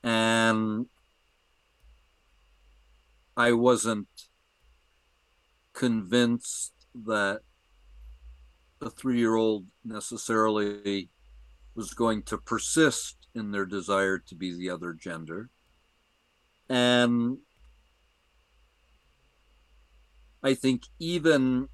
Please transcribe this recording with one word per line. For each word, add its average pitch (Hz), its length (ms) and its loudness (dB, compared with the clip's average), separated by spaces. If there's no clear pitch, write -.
And 113 800 2
I 120 180 4
wasn't 113 720 0
convinced 117 1000 0
that 107 480 -2
a 113 120 -10
three-year-old 113 760 0
necessarily 104 1300 -2
was 107 180 -10
going 110 300 0
to - 140 -6
persist - 760 0
in 107 180 -8
their 101 140 -4
desire 95 520 0
to - 180 -16
be 90 180 -8
the 90 160 -8
other 87 220 -8
gender. 82 580 -12
And 123 680 2
I 135 120 4
think 127 280 0
even 147 760 2